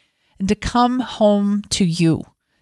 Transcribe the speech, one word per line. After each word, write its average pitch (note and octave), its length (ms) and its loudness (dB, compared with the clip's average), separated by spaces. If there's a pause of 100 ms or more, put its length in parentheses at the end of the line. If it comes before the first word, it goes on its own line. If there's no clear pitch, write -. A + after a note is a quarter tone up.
(400)
and F#3+ 80 -2
to G#3 80 0
come B3 420 0
home G#3 720 0
to - 140 0
you, E3 400 0 (380)